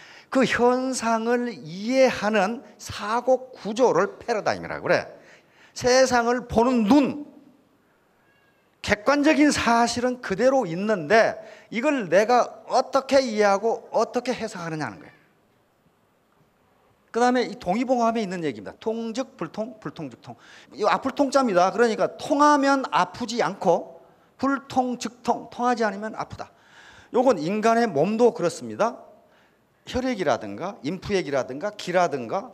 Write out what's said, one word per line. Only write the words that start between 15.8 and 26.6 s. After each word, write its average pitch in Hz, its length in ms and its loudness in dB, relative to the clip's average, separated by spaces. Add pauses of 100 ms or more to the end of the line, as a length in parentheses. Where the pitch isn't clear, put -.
그 226 80 -4
다음에 247 240 2
이 202 140 -6
동의보감에 233 640 0
있는 180 220 -6
얘기입니다. 107 340 -8
통즉 226 580 -6
불통, 220 440 -10
불통 151 280 -12
즉 113 140 -18
통. 120 140 -18 (360)
이 156 120 -6
아플 190 260 0
통자입니다. 240 600 2
그러니까 202 440 0
통하면 277 760 4
아프지 208 500 -2
않고 180 640 0 (300)
불통 254 600 -2
즉 - 240 -10
통, - 280 -2
통하지 240 320 0
않으면 208 320 -4
아프다. - 380 -12 (600)